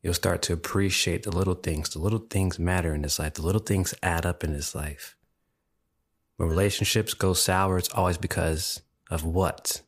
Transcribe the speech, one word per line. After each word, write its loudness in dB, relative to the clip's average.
You'll 0
start 2
to 0
appreciate 0
the -6
little 2
things. -4
The -8
little 0
things 0
matter 0
in -2
this -2
life. -4
The -8
little 2
things 0
add 0
up -2
in -2
this -6
life. -10
When 0
relationships 2
go 2
sour, 2
it's -2
always 2
because -2
of -2
what? 0